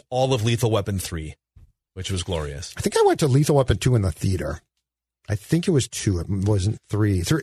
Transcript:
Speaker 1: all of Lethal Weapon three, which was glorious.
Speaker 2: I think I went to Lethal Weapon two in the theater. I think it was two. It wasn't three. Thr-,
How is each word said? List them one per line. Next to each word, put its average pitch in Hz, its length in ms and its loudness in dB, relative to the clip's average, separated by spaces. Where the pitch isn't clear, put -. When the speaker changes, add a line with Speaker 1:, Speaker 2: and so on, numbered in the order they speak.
Speaker 1:
all 131 240 0
of 110 120 0
Lethal 117 260 0
Weapon 101 280 -2
three, 78 360 -10
which 92 180 -10
was 92 120 -4
glorious. 76 540 -8
Speaker 2:
I - 40 -8
think 208 160 0
I 453 80 6
went 370 140 4
to 160 80 2
Lethal 143 300 4
Weapon 127 200 2
two 127 180 2
in 107 60 4
the 95 100 0
theater. 82 480 -4
I 104 60 0
think 165 320 -2
it 196 40 2
was 139 160 2
two. 92 320 -2
It 80 100 -6
wasn't 98 480 0
three. 101 320 0
Thr-, 151 220 0